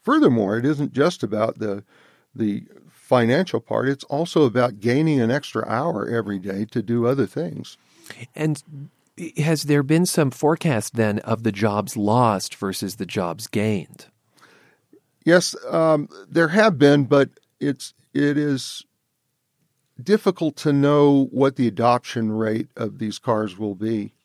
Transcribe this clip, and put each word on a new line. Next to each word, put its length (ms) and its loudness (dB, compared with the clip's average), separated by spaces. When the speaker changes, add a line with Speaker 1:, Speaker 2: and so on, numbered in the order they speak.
Speaker 1:
Furthermore, 560 4
it 80 -2
isn't 280 -2
just 280 0
about 380 -2
the, 240 -6
the 300 -4
financial 680 0
part. 300 -2
It's 160 -6
also 380 0
about 360 0
gaining 400 2
an 100 2
extra 380 -4
hour 400 -4
every 320 -4
day 320 -6
to 100 -4
do 240 -2
other 220 2
things. 500 -10
Speaker 2:
And 300 -4
has 260 -2
there 200 2
been 220 2
some 260 0
forecast 640 -2
then 240 0
of 240 -4
the 80 2
jobs 460 -2
lost 580 2
versus 400 -6
the 100 -8
jobs 420 -6
gained? 580 -4
Speaker 1:
Yes, 300 4
um, 380 2
there 200 2
have 280 2
been, 280 6
but 240 4
it's, 340 -6
it 240 0
is 480 -6
difficult 560 0
to 160 0
know 580 4
what 240 0
the 120 0
adoption 640 0
rate 440 -2
of 240 -8
these 200 -8
cars 380 -2
will 180 -6
be. 380 -6